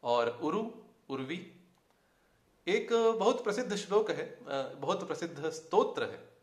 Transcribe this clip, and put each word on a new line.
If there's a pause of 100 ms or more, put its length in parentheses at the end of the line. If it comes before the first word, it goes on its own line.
और
उरु, (380)
उर्वी, (1120)
एक
बहुत
प्रसिद्ध
श्लोक
है,
अ,
बहुत
प्रसिद्ध
स्तोत्र
है (140)